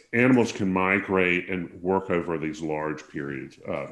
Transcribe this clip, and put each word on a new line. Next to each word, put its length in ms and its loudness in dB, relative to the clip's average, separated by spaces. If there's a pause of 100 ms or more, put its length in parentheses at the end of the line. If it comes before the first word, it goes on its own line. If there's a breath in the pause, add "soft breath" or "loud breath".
(120)
animals 380 6
can 220 -2
migrate 760 2
and 320 -6
work 300 0
over 260 0
these 240 -6
large 480 -4
periods, 500 -10 (100)
uh, 220 -4